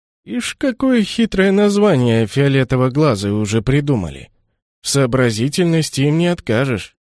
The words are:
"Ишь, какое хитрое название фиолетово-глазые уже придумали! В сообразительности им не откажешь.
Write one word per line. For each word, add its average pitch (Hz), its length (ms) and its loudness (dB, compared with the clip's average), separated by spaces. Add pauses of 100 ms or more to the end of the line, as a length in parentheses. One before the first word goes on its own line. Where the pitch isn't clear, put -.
(240)
"Ишь, - 320 -8
какое 254 480 0
хитрое 196 480 0
название 190 760 2
фиолетово-глазые 131 1080 0
уже 107 280 0
придумали! 123 680 -2 (520)
В - 60 -8
сообразительности 135 1120 0
им 147 180 2
не 175 80 0
откажешь. 127 680 -2 (140)